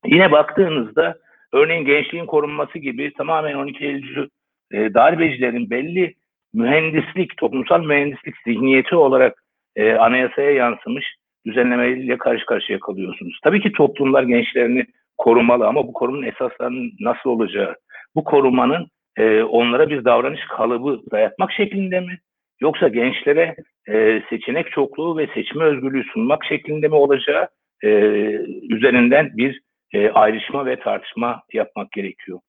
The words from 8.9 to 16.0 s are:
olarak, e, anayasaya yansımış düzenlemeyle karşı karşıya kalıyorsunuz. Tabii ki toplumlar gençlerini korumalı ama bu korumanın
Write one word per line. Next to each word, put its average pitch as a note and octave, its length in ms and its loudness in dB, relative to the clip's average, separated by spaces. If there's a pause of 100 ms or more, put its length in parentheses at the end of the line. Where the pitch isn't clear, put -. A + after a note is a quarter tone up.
olarak, C3 480 4 (320)
e, A2 180 2
anayasaya B2+ 580 2
yansımış B2 640 -2 (300)
düzenlemeyle B2 720 0
karşı A2 280 -2
karşıya G2 340 -4
kalıyorsunuz. F#2+ 640 -10
Tabii G3 180 2
ki G#3 100 0
toplumlar C3+ 520 2
gençlerini B2 640 0 (320)
korumalı A#2 500 4
ama B2+ 200 0
bu B2 60 -16
korumanın C3 320 -4